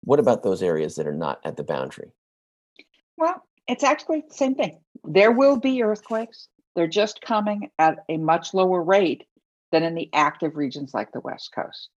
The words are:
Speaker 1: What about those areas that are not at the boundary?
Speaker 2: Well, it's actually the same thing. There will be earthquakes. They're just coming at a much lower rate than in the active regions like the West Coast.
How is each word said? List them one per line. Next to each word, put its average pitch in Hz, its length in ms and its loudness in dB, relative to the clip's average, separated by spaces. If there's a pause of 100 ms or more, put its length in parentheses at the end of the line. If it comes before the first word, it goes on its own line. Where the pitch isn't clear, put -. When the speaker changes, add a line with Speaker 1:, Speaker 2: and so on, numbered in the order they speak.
Speaker 1:
What 143 160 4
about 120 240 2
those 95 180 0
areas 78 320 -2
that 76 140 -4
are 73 40 -4
not 76 320 -6
at 80 120 -8
the 73 80 -8
boundary? 67 480 -8 (1040)
Speaker 2:
Well, 339 240 0 (260)
it's 247 160 -2
actually 302 420 0
the - 80 -20
same 262 220 0
thing. - 240 -4 (240)
There 190 260 6
will 277 260 4
be 262 260 0
earthquakes. 220 680 -4 (260)
They're 170 140 0
just 208 320 -2
coming 208 580 -4
at 160 200 2 (100)
a 160 80 -4
much 160 360 0
lower 185 300 2
rate 180 440 2 (440)
than 160 140 2
in 165 100 -4
the 165 180 -8
active 151 440 0
regions 143 360 -6
like 104 200 -6
the 123 80 -10
West - 340 -12
Coast. - 420 -10